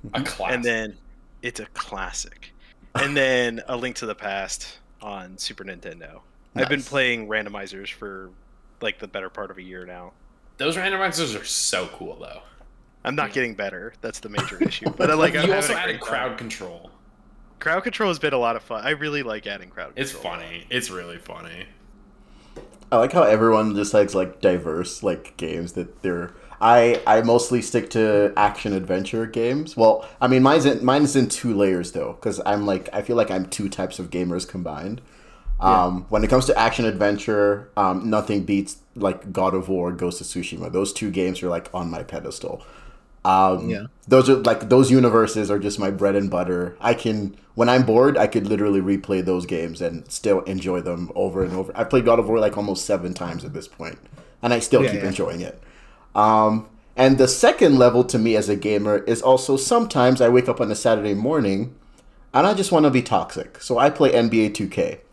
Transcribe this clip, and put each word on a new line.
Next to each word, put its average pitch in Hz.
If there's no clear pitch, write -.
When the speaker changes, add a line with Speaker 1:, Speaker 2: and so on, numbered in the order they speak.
Speaker 1:
A 120
classic. 107
Speaker 2:
And 120
then 110
it's 120
a 104
classic. -
And 139
then 123
A 127
Link 120
to 120
the 104
Past 98
on 95
Super -
Nintendo. 90
I've 135
been 143
Speaker 3:
Nice. 127
Speaker 2:
playing 123
randomizers 101
for, 95
like, 110
the 104
better 95
part 98
of 92
a 92
year 92
now. 90
Speaker 1:
Those 156
randomizers 180
are -
so -
cool, -
though. -
Speaker 2:
I'm 131
not 143
Speaker 1:
Yeah. -
Speaker 2:
getting 120
better. 98
That's 113
the 107
major -
Speaker 1:
<laughs> -
Speaker 2:
issue. -
But -
I, 156
like, 156
Speaker 1:
You 151
Speaker 2:
I'm 185
Speaker 1:
also 143
Speaker 2:
having -
a -
Speaker 1:
added -
Speaker 2:
great 113
time. 127
Speaker 1:
crowd 110
control. 90
Speaker 2:
Crowd 175
control 220
has 156
been 143
a 131
lot 117
of 107
fun. 110
I 143
really 147
like 107
adding 95
crowd 85
Speaker 1:
It's -
Speaker 2:
control. 87
Speaker 1:
funny. 82
It's 120
really 87
funny. 85
Speaker 3:
I 117
like 127
how 175
everyone 110
just 101
likes, 104
like, 92
diverse, 87
like, -
games 85
that -
they're, 87
I, 117
I 110
mostly 117
stick 110
to 104
action 104
adventure 95
games. 120
Well, 110
I 127
mean, 131
mine's 139
in, 123
mine's 143
in 127
two 117
layers 92
though, 69
'cause 107
I'm 104
like, 95
I 104
feel 117
like 107
I'm 92
two 98
types 92
of 87
gamers 90
combined. 87
Speaker 4:
Yeah. 92
Speaker 3:
Um, 90
when 107
it 110
comes 127
to -
action 113
adventure, 101
um, 98
nothing 104
beats, 98
like, 98
God 92
of 92
War, 90
Ghost 87
of -
Tsushima. 85
Those 98
two 104
games 92
are, 90
like, 85
on 90
my 80
pedestal. -
Um, 95
Speaker 4:
Yeah. 107
Speaker 3:
those 131
are, 135
like, 110
those 127
universes 113
are 101
just 101
my 98
bread 98
and 101
butter. 87
I 117
can, 107
when 120
I'm 127
bored, 127
I 107
could 104
literally 101
replay 98
those 90
games 82
and 85
still 98
enjoy 92
them 87
over 95
and 90
over. 92
I've 113
played 123
God 117
of 107
War, 110
like, 104
almost 101
seven 90
times 85
at 73
this 82
point, -
and 120
I 113
still 131
Speaker 4:
Yeah, 113
Speaker 3:
keep 92
Speaker 4:
yeah. 95
Speaker 3:
enjoying 87
it. -
Um, 107
and 135
the 127
second 147
level 123
to 123
me 113
as 101
a 104
gamer 104
is 113
also 131
sometimes 131
I 117
wake 123
up 117
on 110
a 104
Saturday 107
morning 110
and 147
I 208
just 190
wanna 151
be 123
toxic. -
So 120
I 143
play 143
N 117
B 110
A 104
two 104
K. -